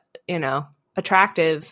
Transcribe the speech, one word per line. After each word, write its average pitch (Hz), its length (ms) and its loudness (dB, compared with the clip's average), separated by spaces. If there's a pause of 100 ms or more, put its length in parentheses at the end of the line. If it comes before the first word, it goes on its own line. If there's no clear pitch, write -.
(260)
you 175 140 -4
know, 139 260 -2 (300)
attractive, 180 760 2